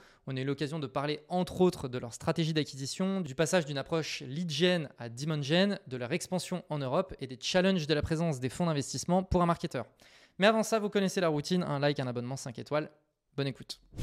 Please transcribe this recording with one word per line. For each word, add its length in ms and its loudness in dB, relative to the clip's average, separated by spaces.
On 120 -4
a 20 -4
eu 60 -2
l'occasion 340 -4
de 80 -6
parler, 400 -2
entre 320 -2
autres, 300 4
de 100 -4
leur 140 -10
stratégie 400 0
d'acquisition, 680 -2
du 160 -6
passage 300 2
d'une 120 -4
approche 480 -4
lead 240 -4
gen 380 2
à 120 -10
demand 340 -4
gen, 420 4
de 120 -8
leur 160 -4
expansion 560 -4
en 100 -2
Europe 400 0
et 80 -6
des 120 -10
challenges 460 4
de 80 2
la 80 2
présence 380 0
des 80 -2
fonds 180 0
d'investissement 560 0
pour 220 2
un 20 4
marketeur. 400 -2
Mais 80 6
avant 160 6
ça, 160 2
vous 100 -2
connaissez 300 2
la 80 2
routine, 340 2
un 160 -2
like, 220 2
un 80 0
abonnement, 300 -4
cinq 200 -10
étoiles. 320 -2
Bonne 120 -2
écoute. 320 -10